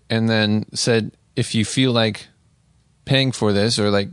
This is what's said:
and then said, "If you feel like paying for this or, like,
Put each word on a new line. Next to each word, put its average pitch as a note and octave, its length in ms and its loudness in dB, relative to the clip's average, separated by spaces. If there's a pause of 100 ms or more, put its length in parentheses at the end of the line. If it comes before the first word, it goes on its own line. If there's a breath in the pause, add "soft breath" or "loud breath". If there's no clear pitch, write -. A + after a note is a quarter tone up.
and A2+ 200 0
then G#2+ 460 0
said, A2+ 380 0 (240)
"If - 180 -4
you A2+ 100 2
feel C3 280 0
like A2+ 340 -2 (760)
paying C3+ 280 2
for G#2+ 200 0
this G#2+ 260 0
or, G#2 120 0
like, G2+ 220 0